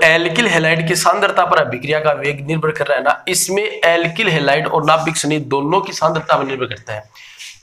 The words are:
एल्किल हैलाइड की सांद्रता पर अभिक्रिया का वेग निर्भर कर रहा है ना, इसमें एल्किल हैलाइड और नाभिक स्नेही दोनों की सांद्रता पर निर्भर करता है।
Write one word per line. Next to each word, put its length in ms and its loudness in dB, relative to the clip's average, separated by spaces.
एल्किल 440 4
हैलाइड 400 2
की 80 0
सांद्रता 500 2
पर 140 2
अभिक्रिया 400 -2
का 140 2
वेग 340 -6
निर्भर 240 -2
कर 160 -2
रहा 100 0
है 60 -2
ना, 240 0
इसमें 360 0
एल्किल 680 0
हैलाइड 380 2
और 180 0
नाभिक 320 2
स्नेही 280 -2
दोनों 360 0
की 120 -8
सांद्रता 440 0
पर 80 -2
निर्भर 200 -6
करता 280 -10
है। 160 -12